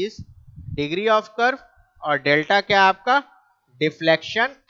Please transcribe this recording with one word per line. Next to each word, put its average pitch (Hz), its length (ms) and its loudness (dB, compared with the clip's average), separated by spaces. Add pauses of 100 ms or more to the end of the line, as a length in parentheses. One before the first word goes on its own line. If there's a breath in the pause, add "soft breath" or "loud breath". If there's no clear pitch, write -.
is - 140 -12 (600)
degree 165 320 -4
of 214 180 0 (100)
curve, 254 200 0 (420)
और 147 200 -2
डेल्टा 151 400 2
क्या 196 200 2
है 190 60 6
आपका? 247 340 0 (600)
डिफ्लेक्शन 160 720 0 (140)